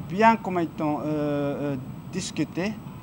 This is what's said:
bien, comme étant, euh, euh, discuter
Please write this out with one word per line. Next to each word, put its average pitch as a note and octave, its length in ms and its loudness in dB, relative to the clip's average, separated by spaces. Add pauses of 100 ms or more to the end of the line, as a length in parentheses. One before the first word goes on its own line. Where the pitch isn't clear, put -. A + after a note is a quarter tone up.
bien, A3 260 8
comme F#3 240 -2
étant, D#3 420 0
euh, C3 40 -4
euh, C#3+ 720 0 (360)
discuter F3 640 -2 (300)